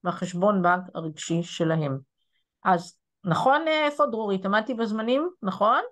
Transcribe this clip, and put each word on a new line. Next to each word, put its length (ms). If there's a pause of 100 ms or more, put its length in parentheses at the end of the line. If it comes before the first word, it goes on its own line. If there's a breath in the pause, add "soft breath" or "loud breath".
מהחשבון 600
בנק 200 (120)
הרגשי 480
שלהם. 560 (640)
אז 340 (260)
נכון, 440
אה, 180
איפה 200
דרורית? 400
עמדתי 280
בזמנים, 560 (120)
נכון? 380 (120)